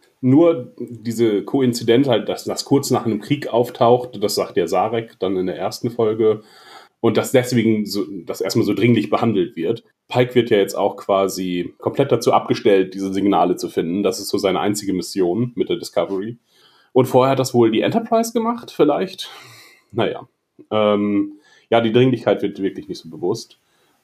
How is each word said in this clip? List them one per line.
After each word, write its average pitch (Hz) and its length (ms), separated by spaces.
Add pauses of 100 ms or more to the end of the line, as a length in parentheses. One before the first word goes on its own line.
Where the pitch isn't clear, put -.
(220)
nur 135 560
diese 113 640
Koinzidenz 123 680
halt, 107 220
dass - 140
das 98 200
kurz 135 260
nach 117 140
einem 104 160
Krieg - 280
auftaucht, 120 720
das 101 140
sagt 90 200
ja 87 100
Sarek 110 520
dann 95 180
in 92 100
der 85 120
ersten 113 320
Folge, 110 520 (580)
und 113 180
dass 107 120
deswegen 113 540
so, 95 220 (180)
das - 160
erstmal 98 240
so 101 80
dringlich 110 380
behandelt 101 440
wird. 85 300 (240)
Pike 123 260
wird 117 140
ja 110 80
jetzt 98 180
auch 98 220
quasi 92 840
komplett - 320
dazu - 220
abgestellt, 98 640
diese 98 180
Signale 92 440
zu 87 120
finden. 90 340
Das 95 160
ist 98 100
so 104 100
seine 92 220
einzige 98 340
Mission 92 600
mit - 120
der 90 80
Discovery. 98 640 (560)
Und 131 100
vorher 131 280
hat 131 60
das 127 140
wohl 113 180
die 110 120
Enterprise 226 500
gemacht, 233 420
vielleicht? 160 540 (640)
Naja. 107 340 (440)
Ähm, 104 640 (380)
ja, 117 100
die 113 120
Dringlichkeit 120 500
wird 98 180
wirklich - 280
nicht 87 100
so 82 100
bewusst. 87 500 (460)